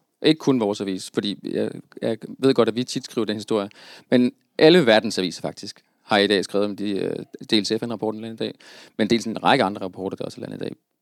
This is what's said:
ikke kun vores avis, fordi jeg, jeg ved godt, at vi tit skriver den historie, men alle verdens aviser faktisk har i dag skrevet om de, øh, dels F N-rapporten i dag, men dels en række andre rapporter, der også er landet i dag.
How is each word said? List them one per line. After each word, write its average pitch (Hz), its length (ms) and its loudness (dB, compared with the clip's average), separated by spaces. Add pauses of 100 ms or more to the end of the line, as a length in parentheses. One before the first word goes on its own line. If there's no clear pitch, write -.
(220)
ikke 156 180 4
kun 131 200 2
vores 104 220 0
avis, 95 320 -6
fordi 104 240 -4 (180)
jeg, 107 160 -2 (300)
jeg 117 160 -2 (220)
ved 135 140 4
godt, 113 160 4
at 107 60 -2
vi 120 80 -2
tit 127 220 -8
skriver 113 200 -4
den 104 100 -4
historie, 107 340 -2 (400)
men 123 220 4 (260)
alle 160 280 8
verdens 110 320 4
aviser 92 240 -4
faktisk - 420 -12 (200)
har 110 140 0
i 101 100 4
dag 98 160 2
skrevet 101 220 -2
om 104 100 -6
de, 101 160 -6
øh, 90 240 -4 (340)
dels 107 300 0
F - 40 -6
N-rapporten 110 420 -8
i 113 100 -12
dag, 110 180 -8 (440)
men 110 120 0
dels 117 160 0
en 110 180 -6
række 120 200 4
andre 101 180 -2
rapporter, 92 360 -8
der - 80 -8
også - 160 -12
er - 0 -
landet - 160 -10
i - 20 -16
dag. - 160 -8 (260)